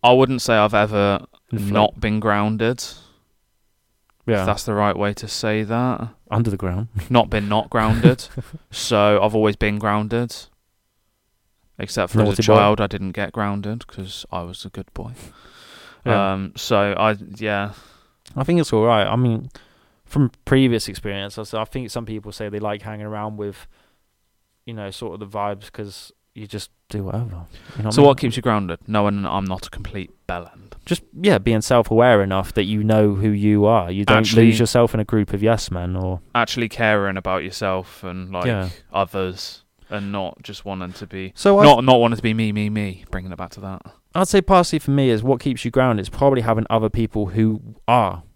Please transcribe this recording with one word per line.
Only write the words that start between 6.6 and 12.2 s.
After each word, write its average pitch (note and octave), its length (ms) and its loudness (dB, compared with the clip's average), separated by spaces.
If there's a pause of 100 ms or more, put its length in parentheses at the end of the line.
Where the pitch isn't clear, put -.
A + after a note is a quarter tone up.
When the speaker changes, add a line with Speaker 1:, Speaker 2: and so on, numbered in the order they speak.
Speaker 1:
Not A#2 200 4
been G#2 200 -2
not G#2+ 200 -2
grounded. A#2 580 2 (220)
Speaker 2:
<laughs> - 220 -20
Speaker 1:
So G#2 520 2
I've G#2+ 120 0
always G#2+ 200 2
been G#2 240 -2
grounded. G#2+ 560 -2 (1400)
Except - 320 -4
for G#2+ 100 2